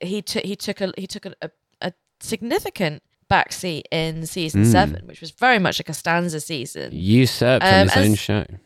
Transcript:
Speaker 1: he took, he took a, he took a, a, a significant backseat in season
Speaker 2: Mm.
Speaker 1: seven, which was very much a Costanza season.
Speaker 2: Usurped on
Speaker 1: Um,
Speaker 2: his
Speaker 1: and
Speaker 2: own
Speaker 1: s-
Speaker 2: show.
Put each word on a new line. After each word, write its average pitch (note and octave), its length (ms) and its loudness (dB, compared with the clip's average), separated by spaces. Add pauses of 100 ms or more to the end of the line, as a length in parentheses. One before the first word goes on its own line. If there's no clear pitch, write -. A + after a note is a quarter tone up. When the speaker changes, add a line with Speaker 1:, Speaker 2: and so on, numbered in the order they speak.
Speaker 1:
he G3 220 -6
took, - 220 -6
he G3 120 -8
took - 240 -10
a, F#3+ 160 -4
he F#3+ 100 -10
took - 200 -14
a, F#3 160 -16
a, D#3 80 -10 (300)
a F3+ 120 -6 (280)
significant A3+ 840 -6 (280)
backseat F3 520 0 (100)
in D#3+ 340 -4
season D#3 380 0
Speaker 2:
Mm. A#2 80 6
Speaker 1:
seven, - 340 2
which - 140 -20
was D#3+ 100 -18
very A#3+ 300 2
much - 180 0
a - 60 -8
Costanza E3 560 -2
season. A#2 520 -10
Speaker 2:
Usurped A#2 720 4
on F#3+ 100 6
Speaker 1:
Um, G3 120 8
Speaker 2:
his - 100 2
Speaker 1:
and - 100 4
Speaker 2:
own G#2+ 60 6
Speaker 1:
s- G#2 60 2
Speaker 2:
show. G#2 260 -2 (220)